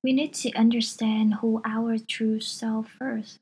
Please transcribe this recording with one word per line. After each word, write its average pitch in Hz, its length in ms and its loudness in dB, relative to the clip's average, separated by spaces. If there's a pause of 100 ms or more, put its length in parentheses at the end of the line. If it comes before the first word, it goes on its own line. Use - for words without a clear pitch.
we 262 100 2
need 294 280 0
to 240 120 -2
understand 220 800 2
who 220 280 0
our 226 360 -2
true 220 400 -2
self 220 500 -4
first. 233 520 -8